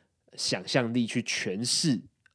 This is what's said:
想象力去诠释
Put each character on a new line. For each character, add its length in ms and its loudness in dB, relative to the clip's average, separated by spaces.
想 340 -4
象 240 2
力 140 2
去 160 -2
诠 420 -2
释 380 2